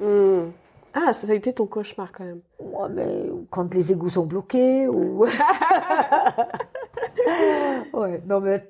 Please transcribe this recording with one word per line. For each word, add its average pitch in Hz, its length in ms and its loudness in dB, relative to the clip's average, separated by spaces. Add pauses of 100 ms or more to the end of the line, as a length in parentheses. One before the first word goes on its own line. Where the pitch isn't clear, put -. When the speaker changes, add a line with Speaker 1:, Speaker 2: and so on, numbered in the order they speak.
Speaker 1:
Hmm. 196 480 4 (440)
Ah, 285 200 2
ça 214 180 -4
a - 20 2
été 214 200 0
ton 220 140 -2
cauchemar 208 440 -10
quand 185 140 -16
même. 175 160 -14 (180)
Speaker 2:
Ouais, 190 300 -8
mais - 400 -4 (220)
quand 175 220 -6
les 180 200 2
égouts 175 160 -4
sont 170 160 0
bloqués, 254 640 2
ou 190 380 2
<laughs> 311 2750 0
ouais, 185 320 -4
non, 196 160 0
mais 196 280 -2